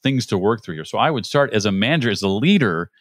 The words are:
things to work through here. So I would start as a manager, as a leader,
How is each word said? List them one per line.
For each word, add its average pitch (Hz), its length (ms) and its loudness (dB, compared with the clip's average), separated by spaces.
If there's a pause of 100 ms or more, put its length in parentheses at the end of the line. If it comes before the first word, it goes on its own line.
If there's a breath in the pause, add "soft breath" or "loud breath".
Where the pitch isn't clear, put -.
things 135 260 0
to 104 100 0
work 107 260 0
through 82 120 -10
here. 78 100 -10
So - 120 -8
I 135 140 2
would 120 140 -4
start 143 280 0
as 107 120 0
a 104 60 0
manager, 123 380 0
as 98 120 -2
a 98 60 0
leader, 107 720 2